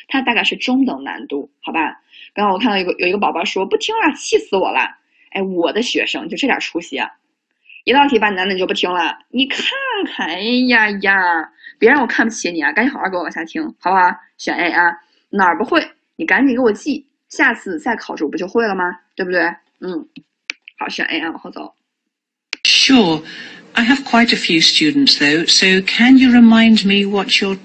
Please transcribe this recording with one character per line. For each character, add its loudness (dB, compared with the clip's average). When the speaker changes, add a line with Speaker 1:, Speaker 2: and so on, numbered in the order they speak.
Speaker 1:
它 -4
大 -2
概 0
是 -4
中 0
等 -6
难 -12
度， -8
好 -12
吧？ -4
刚 0
刚 2
我 -2
看 0
到 0
有 -2
个， -2
有 -2
一 -2
个 0
宝 0
宝 -4
说 -4
，“不 -2
听 -4
了， 0
气 -2
死 -4
我 0
了。” -2
哎， -4
我 -2
的 -2
学 -2
生 -6
就 -10
这 -2
点 0
出 -8
息 -12
啊， -6
一 0
道 4
题 2
吧， 0
男 -4
的 -2
你 -4
就 -2
不 -2
听 -2
了， -4
你 -2
看 -6
看， -8
哎 -8
呀 2
呀， 0
别 6
让 4
我 0
看 0
不 -2
起 -8
你 -6
啊， 0
赶 0
紧 -2
好 -12
好 -4
给 -6
我 -4
往 -8
下 -8
听， -8
好 -2
不 2
好？ 4
选 -6
A -2
啊， 2
哪 2
儿 0
不 -4
会， 0
你 -8
赶 2
紧 2
给 -2
我 2
记， -6
下 0
次 -10
再 -4
考 -12
试 -6
我 -2
不 -8
就 -6
会 0
了 -2
吗？ -4
对 -4
不 -6
对？ 0
嗯， -8
好， -8
选 -8
A -4
啊， -8
往 -12
后 -20
走。 -16
Speaker 2:
Sure. 4
I 0
have 2
quite 2
a -4
few 0
students, 2
though, 0
so 4
can 6
you 6
remind 8
me 2
what 0
your -2